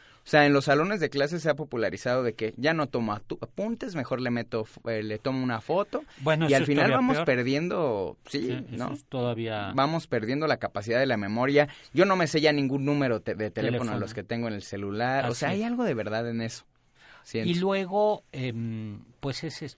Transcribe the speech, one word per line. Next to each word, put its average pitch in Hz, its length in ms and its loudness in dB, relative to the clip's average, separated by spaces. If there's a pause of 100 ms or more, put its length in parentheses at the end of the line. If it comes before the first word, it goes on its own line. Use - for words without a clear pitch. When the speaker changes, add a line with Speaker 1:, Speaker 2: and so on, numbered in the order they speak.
(240)
Speaker 1:
O - 0 -
sea, 147 220 6
en 143 60 6
los 139 140 4
salones 165 340 4
de 143 100 -2
clases 147 320 -2
se 156 80 2
ha 135 60 2
popularizado 123 640 0
de 117 120 0
que 110 220 -4
ya 147 180 2
no 151 140 0
tomo 113 240 -2
atu-, - 300 -8
apuntes, 220 540 -6
mejor 127 240 -2
le 123 100 -2
meto 117 320 -2
f-, - 240 -12
eh, 110 160 -2
le 107 160 -4
tomo 131 240 -2
una 120 180 -2
foto, 208 440 -2 (160)
Speaker 2:
Bueno, 156 280 2
Speaker 1:
y 139 40 6
Speaker 2:
eso 165 60 8
Speaker 1:
al 170 80 4
final 143 180 4
Speaker 2:
estaría - 120 4
Speaker 1:
vamos - 200 2
Speaker 2:
peor. 160 100 0
Speaker 1:
perdiendo, 135 920 0 (100)
sí, - 200 -4
Speaker 2:
Sí, 123 60 -2
eso 127 120 -6 (240)
Speaker 1:
¿no? - 40 -6
Speaker 2:
es 143 140 -12
todavía 113 680 -4
Speaker 1:
Vamos 135 320 0
perdiendo 131 400 -2
la 135 120 2
capacidad 113 420 -2
de 135 60 4
la 123 100 2
memoria. 127 520 2 (240)
Yo 165 120 6
no 196 100 4
me 170 140 2
sé 156 120 0
ya 151 120 6
ningún 135 320 0
número 135 360 2
te-, 104 140 -4
de 104 160 -4
teléfono 117 280 0
a 113 160 -2
Speaker 2:
Teléfono. 104 60 -2
Speaker 1:
los 107 140 -6
que 104 80 -8
tengo 117 240 -4
en 110 80 -4
el 98 80 -8
celular. 110 640 -2
O 123 40 0
Speaker 2:
Así 120 120 -2
Speaker 1:
sea, 143 80 0
hay 196 140 0
Speaker 2:
es. 233 40 -2
Speaker 1:
algo 240 160 -2
de 180 120 2
verdad 110 360 -2
en 113 100 -2
eso, - 260 -6 (580)
siento. 113 260 -2
Speaker 2:
Y 175 40 4
luego, 196 760 0
em, 113 680 -6 (180)
pues 139 240 -6
ese 156 240 -10
es - 120 -14